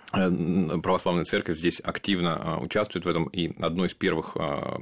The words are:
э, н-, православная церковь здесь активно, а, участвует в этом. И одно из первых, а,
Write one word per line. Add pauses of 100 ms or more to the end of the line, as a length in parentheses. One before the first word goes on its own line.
(120)
э,
н-,
православная
церковь
здесь
активно,
а,
участвует
в
этом.
И
одно
из
первых,
а,